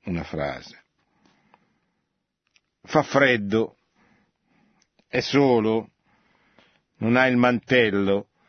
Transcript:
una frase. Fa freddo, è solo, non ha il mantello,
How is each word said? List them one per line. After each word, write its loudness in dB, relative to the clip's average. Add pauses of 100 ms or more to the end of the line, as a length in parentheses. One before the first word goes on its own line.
una -6
frase. -10 (2000)
Fa -2
freddo, 0 (1300)
è -4
solo, 0 (1080)
non -2
ha 2
il 0
mantello, 0 (220)